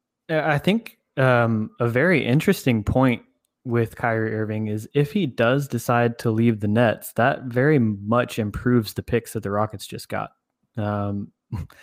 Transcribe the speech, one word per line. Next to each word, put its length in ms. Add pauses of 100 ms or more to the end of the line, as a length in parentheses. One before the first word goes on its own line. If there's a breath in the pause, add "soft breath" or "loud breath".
(300)
uh, 140
I 140
think, 400 (200)
um, 520 (100)
a 80
very 380
interesting 580
point 380 (440)
with 300
Kyrie 380
Irving 340
is 260
if 180
he 140
does 420
decide 520
to 120
leave 300
the 60
Nets, 460
that 300
very 340
much 640
improves 540
the 100
picks 300
that 100
the 80
Rockets 340
just 220
got. 240 (460)
Um, 540 (200)
<laughs> 160 (160 soft breath)